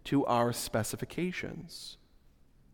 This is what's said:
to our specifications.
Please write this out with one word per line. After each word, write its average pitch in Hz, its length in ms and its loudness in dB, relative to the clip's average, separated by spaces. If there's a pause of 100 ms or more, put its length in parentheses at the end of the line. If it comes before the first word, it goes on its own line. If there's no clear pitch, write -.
to 139 200 4
our 120 280 4
specifications. - 1400 -4 (760)